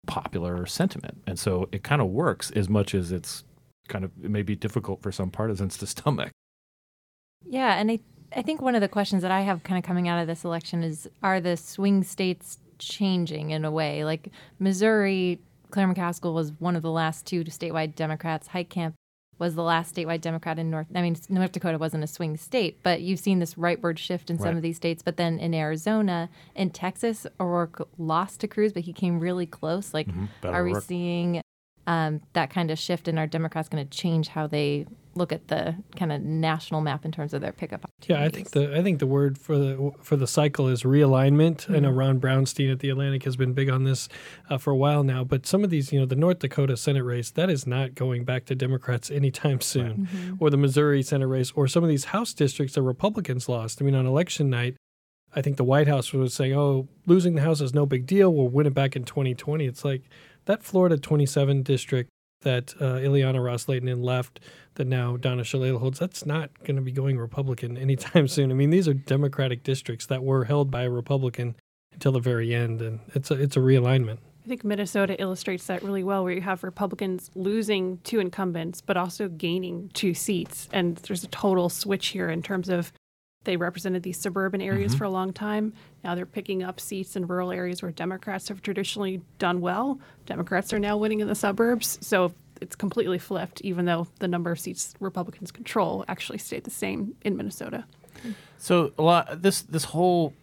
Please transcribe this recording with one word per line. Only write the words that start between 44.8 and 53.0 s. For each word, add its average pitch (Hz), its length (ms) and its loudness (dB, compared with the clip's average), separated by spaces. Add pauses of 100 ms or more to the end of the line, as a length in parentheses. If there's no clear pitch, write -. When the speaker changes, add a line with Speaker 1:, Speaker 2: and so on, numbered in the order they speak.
Speaker 3:
now, 127 220 0
but 131 200 0
some 196 180 2
of 196 60 2
these, 147 240 0
you 139 60 4
know, 131 80 4
the 127 80 0
North 175 240 4
Dakota 135 380 0
Senate 139 260 0
race, 123 280 -4
that 180 200 2
is 139 160 -2
not 127 260 -2
going 123 300 -2
back 123 220 -2
to 127 100 -2
Democrats 127 560 -2
anytime 139 500 2
soon, 123 460 -2
Speaker 2:
Mm-hmm. 185 320 -6
Speaker 3:
or 156 100 6
the 143 80 6
Missouri 143 460 4
Senate 135 240 0
race, 131 260 0
or 139 140 4
some 170 160 4
of 170 60 4
these 139 160 2
House 226 280 -2
districts 139 420 0
that 143 60 2
Republicans 131 680 0